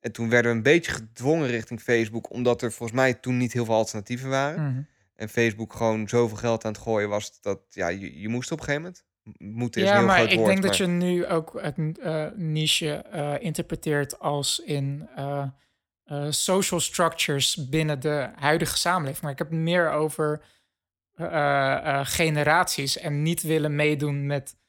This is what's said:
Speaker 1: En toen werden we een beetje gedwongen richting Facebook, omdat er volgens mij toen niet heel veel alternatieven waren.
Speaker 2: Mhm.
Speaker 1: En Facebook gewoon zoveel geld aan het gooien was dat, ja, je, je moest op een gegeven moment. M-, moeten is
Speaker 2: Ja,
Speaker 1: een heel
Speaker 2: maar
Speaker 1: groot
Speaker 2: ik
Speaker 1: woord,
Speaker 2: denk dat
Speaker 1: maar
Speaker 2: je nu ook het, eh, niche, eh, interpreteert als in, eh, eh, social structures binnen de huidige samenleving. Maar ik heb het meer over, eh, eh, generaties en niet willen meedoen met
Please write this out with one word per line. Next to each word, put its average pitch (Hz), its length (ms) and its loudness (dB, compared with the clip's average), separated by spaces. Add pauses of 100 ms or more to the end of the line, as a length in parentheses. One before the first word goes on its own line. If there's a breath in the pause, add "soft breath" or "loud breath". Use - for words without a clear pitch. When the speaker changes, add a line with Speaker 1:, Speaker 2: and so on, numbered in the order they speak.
Speaker 1:
En 113 120 -6
toen 117 160 -4
werden 120 220 6
we 117 60 2
een 113 60 -2
beetje 160 300 4
gedwongen 131 560 -2
richting 117 320 -4
Facebook, 113 500 0
omdat 123 320 0
er 120 100 -2
volgens 117 260 -4
mij 131 160 4
toen 127 220 -2
niet 123 160 0
heel 120 120 0
veel 113 100 0
alternatieven 113 540 -2
waren. 139 420 -2
Speaker 2:
Mhm. 127 100 -2 (360)
Speaker 1:
En 107 120 -8
Facebook 113 440 0
gewoon 110 360 0
zoveel 120 280 2
geld 113 280 -2
aan 110 80 -2
het - 80 -10
gooien 107 280 0
was 104 320 -6
dat, 98 180 -4 (120)
ja, 90 180 -4
je, 87 320 -8
je 104 80 -8
moest 120 240 -4
op 160 60 -4
een - 60 -12
gegeven 147 180 -2
moment. 180 220 -16 (180)
M-, 110 100 -20 (260)
moeten 120 240 0
is 190 60 4
Speaker 2:
Ja, 202 40 6
Speaker 1:
een 202 60 8
heel 190 100 6
Speaker 2:
maar 190 100 6
Speaker 1:
groot 170 120 6
Speaker 2:
ik 190 60 6
Speaker 1:
woord, - 140 6
Speaker 2:
denk 190 120 4
dat 196 160 2
Speaker 1:
maar 190 100 2
Speaker 2:
je 175 60 2
nu 175 320 2
ook 160 360 -2
het, 156 360 -4
eh, 160 280 -4 (100)
niche, 156 580 0
eh, 147 440 -6
interpreteert 156 800 -2
als 147 460 -2
in, 143 520 -4
eh, 143 260 -4 (640)
eh, 143 260 -6
social 180 500 0
structures 151 880 0
binnen 151 320 -2
de 147 360 -2
huidige 151 420 2
samenleving. 175 440 0
Maar 147 100 -4
ik 135 60 -10
heb 156 120 -4
het 160 80 -2
meer 165 320 2
over, 151 520 0 (720 soft breath)
eh, 160 120 -6 (460)
eh, 139 340 0
generaties 151 920 2
en 147 240 -2
niet 165 200 0
willen 151 340 0
meedoen 147 500 0
met 143 300 -4 (120)